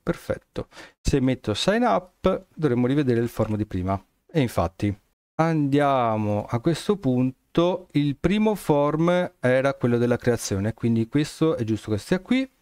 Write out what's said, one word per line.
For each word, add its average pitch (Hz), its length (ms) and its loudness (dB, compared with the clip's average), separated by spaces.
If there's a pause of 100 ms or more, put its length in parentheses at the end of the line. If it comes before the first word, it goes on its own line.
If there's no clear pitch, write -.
perfetto. - 680 -6 (320)
Se - 200 0
metto 127 340 0
sign 220 300 0
up 190 600 -2 (100)
dovremmo 123 320 0
rivedere 127 340 0
il 120 80 -2
form 110 280 -4
di 104 80 -2
prima 95 340 -4 (280)
e 165 160 -2
infatti 101 520 -2 (420)
andiamo 135 1080 0
a 120 160 -4
questo 165 380 -2
punto, 131 960 -2
il 143 240 0
primo 214 400 0
form 160 840 0
era 131 320 2
quello 120 240 0
della 120 220 2
creazione, 110 560 -2
quindi 113 340 0
questo 151 480 0
è 120 80 -4
giusto 110 280 -4
che 107 40 -2
stia 180 240 -2
qui. 262 260 -2 (160)